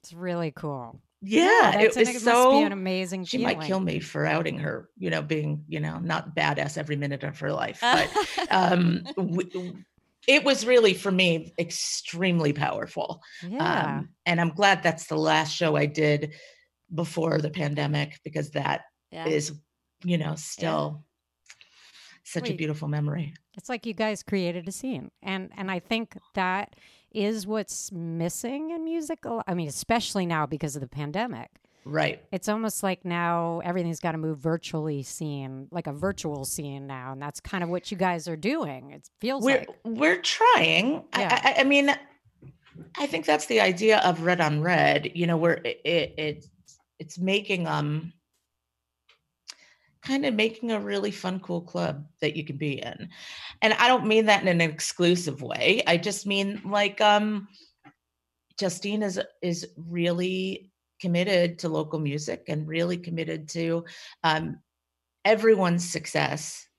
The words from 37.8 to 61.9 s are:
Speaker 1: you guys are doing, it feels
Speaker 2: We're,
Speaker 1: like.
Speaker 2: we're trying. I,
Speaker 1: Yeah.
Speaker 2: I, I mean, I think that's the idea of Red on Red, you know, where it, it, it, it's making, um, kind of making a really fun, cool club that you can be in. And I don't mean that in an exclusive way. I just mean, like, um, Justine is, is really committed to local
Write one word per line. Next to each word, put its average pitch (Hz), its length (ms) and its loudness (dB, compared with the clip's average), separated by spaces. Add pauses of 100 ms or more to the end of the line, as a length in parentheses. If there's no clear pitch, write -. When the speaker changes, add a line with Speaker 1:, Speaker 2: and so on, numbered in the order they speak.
Speaker 1:
you 196 60 -6
guys 175 320 0
are 160 80 -6
doing, 151 540 -4
it 143 180 -20 (100)
feels 240 240 -4
Speaker 2:
We're, 269 160 4
Speaker 1:
like. - 100 -6 (140)
Speaker 2:
we're 302 380 2
trying. 247 880 4
I, - 100 0
Speaker 1:
Yeah. 202 220 2
Speaker 2:
I, 269 180 4
I - 40 6
mean, 285 280 4 (1040)
I 285 100 -2
think 320 180 -4
that's 302 220 2
the 226 120 4
idea 202 400 4
of 165 220 2
Red 175 180 2
on 151 220 2
Red, 147 540 4
you 170 120 0
know, 170 100 2
where 165 180 4 (100)
it, - 180 -4
it, 165 340 0
it, 151 280 -6 (540)
it's - 180 -16
making, 190 500 -2
um, 151 460 -2 (1900)
kind 269 240 -2
of 254 80 0
making 226 380 0
a 214 80 0
really 202 320 -2
fun, 185 280 -6
cool 175 220 -6
club 156 440 -4 (160)
that 151 140 0
you 147 80 -6
can 143 140 -10
be 143 240 -4
in. - 280 -12 (520)
And 214 120 6
I 240 140 6
don't 247 200 4
mean 220 180 6
that 202 160 6
in 185 60 2
an 170 140 4
exclusive 165 840 0
way. 185 420 2
I 170 120 4
just 196 280 -4
mean, 196 400 -2
like, 202 360 0
um, 208 460 4 (1120)
Justine 202 440 -2
is, 190 160 -2 (240)
is 175 240 -2 (100)
really 175 960 -2 (280)
committed 175 600 2
to 170 100 -2
local 156 300 -2